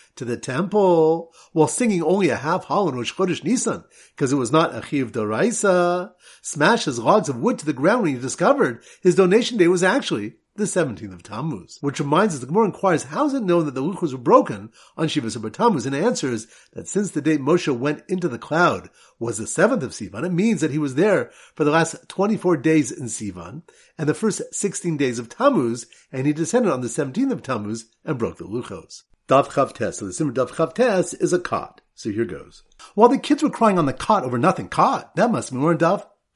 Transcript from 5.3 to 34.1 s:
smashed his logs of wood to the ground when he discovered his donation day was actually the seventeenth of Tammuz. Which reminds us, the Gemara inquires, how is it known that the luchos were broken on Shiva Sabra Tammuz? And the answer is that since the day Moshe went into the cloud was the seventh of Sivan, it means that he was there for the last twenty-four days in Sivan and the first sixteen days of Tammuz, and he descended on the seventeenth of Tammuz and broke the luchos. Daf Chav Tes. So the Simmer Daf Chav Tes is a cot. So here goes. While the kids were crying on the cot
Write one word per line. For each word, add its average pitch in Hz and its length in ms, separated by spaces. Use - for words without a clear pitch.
smashed 190 440
his 127 120
logs 160 300
of 135 80
wood 147 240
to 151 60
the 151 80
ground 185 300
when 143 120
he 120 60
discovered 160 600
his 180 140
donation 196 420
day 175 100
was 180 160
actually 175 520
the 208 120
seventeenth 117 440
of 87 120
Tammuz. 110 580
Which 139 180
reminds 160 360
us, 127 60
the 123 40
Gemara 190 200
inquires, 180 400
how 180 200
is 277 80
it 277 80
known 175 240
that 143 80
the 131 80
luchos 165 300
were 127 80
broken 123 500
on 160 120
Shiva 120 240
Sabra 110 180
Tammuz? 165 380
And 135 80
the 139 40
answer 170 300
is 113 160
that - 140
since 202 220
the 143 140
day 151 160
Moshe 147 360
went 143 320
into 175 200
the 117 100
cloud 135 540
was 113 220
the 110 80
seventh 208 340
of 117 120
Sivan, 101 300
it 180 80
means 180 300
that 156 80
he 143 80
was 147 160
there 160 380
for 151 80
the 147 80
last 160 360
twenty-four 185 500
days 151 340
in 143 140
Sivan 101 580
and 151 100
the 151 60
first 196 300
sixteen 180 420
days 131 220
of 117 100
Tammuz, 143 600
and 131 160
he 151 60
descended 170 380
on 127 100
the 120 80
seventeenth 165 420
of - 100
Tammuz 113 440
and 147 140
broke 95 180
the 85 80
luchos. 98 560
Daf 139 200
Chav 135 260
Tes. 95 240
So 107 80
the 95 80
Simmer 143 200
Daf 123 160
Chav 165 260
Tes 214 400
is 160 180
a 175 60
cot. - 420
So - 160
here 110 140
goes. - 360
While 226 160
the 269 80
kids - 240
were 302 80
crying 202 300
on 151 80
the 131 60
cot 208 300